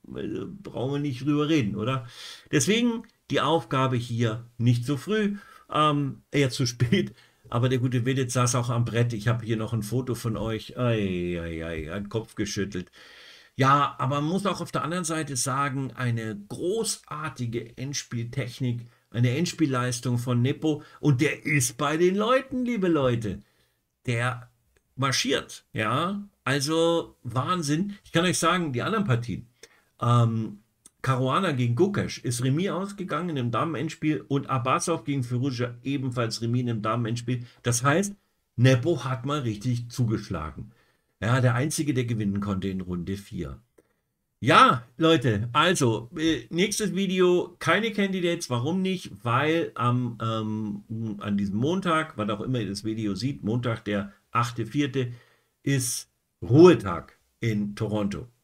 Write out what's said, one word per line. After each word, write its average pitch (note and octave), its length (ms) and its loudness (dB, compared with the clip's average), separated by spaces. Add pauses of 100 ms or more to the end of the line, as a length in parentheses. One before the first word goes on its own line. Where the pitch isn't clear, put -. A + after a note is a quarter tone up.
(120)
Also - 340 -8 (160)
brauchen B2+ 300 -6
wir C#3+ 80 -4
nicht C3+ 240 -6
drüber D3 240 0
reden, C#3+ 260 0
oder? B2 320 -4 (460)
Deswegen A3+ 500 2 (280)
die C3 100 0
Aufgabe C3+ 560 2
hier A#2 480 -2 (120)
nicht A#2+ 280 4
so C#3+ 120 0
früh, G3+ 400 0 (320)
ähm, D3 640 0
eher C#3 200 2
zu C3 140 0
spät. - 480 2 (360)
Aber A#2+ 200 2
der B2+ 100 2
gute A#2+ 260 0
Willet C3 260 0
saß B2 240 2
auch A#2+ 160 -2
am A#2 140 0
Brett. A#2 300 0
Ich G#2 120 -4
habe A#2 180 0
hier A2+ 120 0
noch A2 160 -4
ein G#2+ 100 -2
Foto B2 320 -2
von A2 220 -4
euch. A2 420 -6
Ei, F#2 600 0
ei, E2 260 -6
ei, D#2+ 200 -6
hat G2+ 180 -8
den G2+ 40 -12
Kopf - 280 -6
geschüttelt. G2+ 560 -4 (640)
Ja, C3+ 420 4
aber C#3+ 220 -2
man D3+ 100 0
muss G3 160 -2
auch E3+ 140 -2
auf E3+ 100 -8
der C3 140 -2
anderen F3 200 -4
Seite D#3 300 -4
sagen, C3+ 640 -2
eine A2+ 420 -2 (100)
großartige D3+ 1300 -6
Endspieltechnik, B2 1120 -6 (240)
eine A#2+ 260 2
Endspielleistung B2+ 840 0
von A#2+ 220 0
Nepo. D3 440 0 (160)
Und C#3+ 200 4
der C#3+ 260 0
ist C#3+ 320 0
bei D3 180 0
den F3+ 180 4
Leuten, B3+ 500 0
liebe A3+ 220 0
Leute. A#2+ 540 2 (680)
Der A#2+ 440 -2 (440)
marschiert, C3 800 -2
ja. D#3 500 -2 (220)
Also D#3+ 800 2
Wahnsinn. D#3 680 0 (100)
Ich - 80 -20
kann E3+ 120 4
euch F3 140 2
sagen, E3+ 340 2
die A#2 100 -2
anderen F3+ 220 0
Partien. A#2+ 440 0 (500)
Ähm, A2+ 600 2 (420)
Caruana C3 520 0
gegen A#2+ 220 2
Gukesh F3 440 2
ist B2 260 -4
Remis D#3 240 2
ausgegangen F3 720 -4
im A#2+ 120 -2
Damenendspiel D3+ 800 -2
und C#3 220 0
Abbasov C#3+ 540 0
gegen C#3 180 -2
Firouzja B2 600 -2
ebenfalls B2+ 600 -4
Remis A#2+ 240 0
im A2+ 160 -2
Damenendspiel. A#2+ 640 -2 (160)
Das B2 200 0
heißt, F#3 320 2 (420)
Nepo B2 480 4
hat B2+ 200 -4
mal C#3+ 160 -2
richtig A#2+ 480 -4
zugeschlagen. F#2 840 -4 (460)
Ja, A#2 220 2
der A#2+ 140 4
Einzige, D3 400 0
der B2 100 0
gewinnen G#2 360 0
konnte G2 280 -2
in F#2+ 140 -4
Runde F2+ 340 -4
vier. E2 460 -10 (760)
Ja, E3 460 6 (140)
Leute, B2+ 560 4
also, D3 600 2
äh, D#3+ 360 -2
nächstes G3 440 0
Video, F#3 640 2
keine G#3 340 2
Candidates, F#3 580 -2
warum D3 320 0
nicht? F#3 300 -4 (100)
Weil D3 540 0
am, A#2+ 440 0
ähm, A2 1000 -4
an G#2 180 -2
diesem G2 180 -2
Montag, D#3+ 600 0
wann G#2+ 120 -2
auch G#2 120 -4
immer B2 180 -2
ihr F#2+ 80 -4
das G2+ 160 -8
Video A2 300 -2
sieht, B2+ 280 -4
Montag, A#2 440 -2
der G2+ 260 -2 (180)
achte A#2 360 -2
vierte, C3+ 460 -2 (500)
ist - 480 -2 (320)
Ruhetag A2+ 760 8 (220)
in G#2 360 -2
Toronto. G2+ 520 -2 (160)